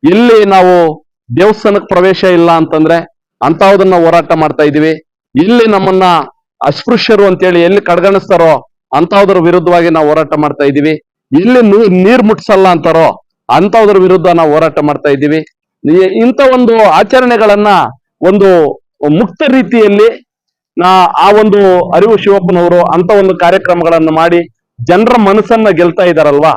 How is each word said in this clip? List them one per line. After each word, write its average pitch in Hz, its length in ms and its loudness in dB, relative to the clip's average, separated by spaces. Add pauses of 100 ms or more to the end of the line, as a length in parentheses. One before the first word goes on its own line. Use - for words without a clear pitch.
ಇಲ್ಲಿ 214 400 2
ನಾವು 180 600 0 (320)
ದೇವಸ್ಥಾನಕ್ಕೆ 202 580 -2
ಪ್ರವೇಶ 180 300 0
ಇಲ್ಲ 170 260 2
ಅಂತಂದ್ರೆ 165 680 -2 (260)
ಅಂತಹದನ್ನ 190 520 0
ಹೋರಾಟ 165 380 0
ಮಾಡ್ತಾ 156 300 -2
ಇದೀವಿ. 151 280 0 (460)
ಇಲ್ಲಿ 220 300 0
ನಮ್ಮನ್ನ 190 380 0 (640)
ಅಸ್ಪೃಶ್ಯರು 202 600 -2
ಅಂತೇಳಿ 180 360 0
ಎಲ್ಲಿ 190 180 0
ಕಡೆಗಣಿಸ್ತಾರೋ 175 880 0 (260)
ಅಂತಹದ್ರ 190 420 0
ವಿರುದ್ಧವಾಗಿ 175 520 0
ನಾವು 160 180 0
ಹೋರಾಟ 156 300 -2
ಮಾಡ್ತಾ 147 260 -4
ಇದೀವಿ. 147 360 -2 (400)
ಇಲ್ಲಿ 240 220 2
ನೀ-, 196 420 2
ನೀರ್ 240 180 2
ಮುಟ್ಸಲ್ಲ 196 460 0
ಅಂತಾರೋ 160 540 0 (280)
ಅಂತಹದ್ರ 202 480 2
ವಿರುದ್ಧ 185 280 0
ನಾವು 165 280 0
ಹೋರಾಟ 156 240 -2
ಮಾಡ್ತಾ 147 320 -4
ಇದ್ದೀವಿ. 147 340 -2 (480)
ಈ, 185 120 2
ಇಂಥ 220 360 -2 (140)
ಒಂದು 226 300 2
ಆಚರಣೆಗಳನ್ನ 208 840 0 (540)
ಒಂದು 180 520 2 (380)
ಮುಕ್ತ 180 380 -2
ರೀತಿಯಲ್ಲಿ 220 760 0 (520)
ನಾ-, 180 400 0
ಆ 180 120 2
ಒಂದು 202 600 0
ಅರಿವು 208 260 0
ಶಿವಪ್ಪನವರು 175 760 0
ಅಂತ 175 180 -2
ಒಂದು 190 280 0
ಕಾರ್ಯಕ್ರಮಗಳನ್ನು 170 760 0
ಮಾಡಿ 170 360 -2 (320)
ಜನರ 226 400 0
ಮನಸ್ಸನ್ನ 214 480 0
ಗೆಲ್ತಾ 175 340 -2
ಇದಾರಲ್ವಾ 151 540 0